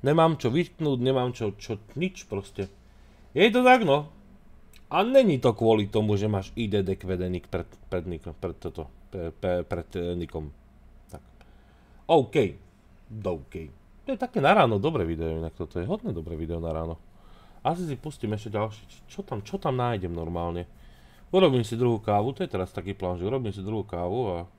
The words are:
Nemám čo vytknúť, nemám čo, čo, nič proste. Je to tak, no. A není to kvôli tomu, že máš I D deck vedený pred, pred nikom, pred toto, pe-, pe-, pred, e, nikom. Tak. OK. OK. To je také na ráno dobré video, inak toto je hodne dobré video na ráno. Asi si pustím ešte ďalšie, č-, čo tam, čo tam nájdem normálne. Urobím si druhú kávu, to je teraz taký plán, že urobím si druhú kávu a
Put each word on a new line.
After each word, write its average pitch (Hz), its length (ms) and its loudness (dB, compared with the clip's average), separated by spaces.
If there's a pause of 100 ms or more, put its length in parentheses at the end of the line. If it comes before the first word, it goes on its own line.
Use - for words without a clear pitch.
Nemám 160 320 6
čo - 160 0
vytknúť, 156 480 0
nemám 127 320 0
čo, 104 240 -4
čo, 107 240 -8 (160)
nič 185 320 -6
proste. 98 400 -6 (640)
Je 190 160 6
to 247 160 4
tak, 247 240 8
no. 147 240 2 (800)
A 165 80 2
není 226 400 6
to 117 160 4
kvôli 110 320 4
tomu, 104 320 2
že 107 80 0
máš 98 320 -2
I 110 80 -2
D 101 160 2
deck 92 240 -4
vedený 90 320 -2
pred, 85 240 -6 (240)
pred 90 160 -4
nikom, 82 320 -10
pred 87 240 -6
toto, 82 320 -10 (160)
pe-, 85 240 -8
pe-, 90 320 -2
pred, 85 320 -8
e, 87 160 -4
nikom. 80 400 -6 (560)
Tak. - 160 -18 (800)
OK. 156 320 4 (800)
OK. 92 380 -6 (500)
To - 80 -10
je - 80 -4
také 185 240 -2
na 156 80 8
ráno 131 240 6
dobré 104 320 0
video, 80 320 -2
inak 82 160 -8
toto 87 240 -8
je 92 80 -4
hodne 214 240 -6
dobré 82 240 -8
video 82 240 -6
na 82 80 -6
ráno. 82 320 -6 (640)
Asi 170 240 -2
si 131 80 -6
pustím 107 400 -6
ešte 107 160 -10
ďalšie, 107 320 -4
č-, - 240 -20
čo - 160 -12
tam, 107 160 -8
čo 196 160 -10
tam 131 240 -2
nájdem 101 320 -2
normálne. 85 560 -4 (640)
Urobím 143 320 6
si 113 160 -6
druhú 120 240 4
kávu, 104 320 2
to 95 80 -4
je - 80 -8
teraz 92 240 -4
taký 95 160 -6
plán, 90 240 -4
že 87 80 -6
urobím 113 320 -2
si 95 80 -8
druhú 107 240 -4
kávu 90 480 -2
a 85 80 -6 (140)